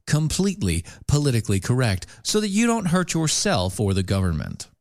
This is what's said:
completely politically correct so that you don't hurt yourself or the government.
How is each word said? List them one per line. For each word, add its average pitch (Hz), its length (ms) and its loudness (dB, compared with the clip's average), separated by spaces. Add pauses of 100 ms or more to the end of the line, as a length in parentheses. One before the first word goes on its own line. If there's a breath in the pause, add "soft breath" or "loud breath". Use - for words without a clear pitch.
completely 151 760 0 (220 loud breath)
politically 120 540 2
correct 123 460 0 (180 loud breath)
so - 160 0
that 214 80 0
you 214 180 2
don't 226 200 0
hurt 175 280 0
yourself 151 640 0
or 98 160 2
the 95 80 0
government. 87 640 -2 (140)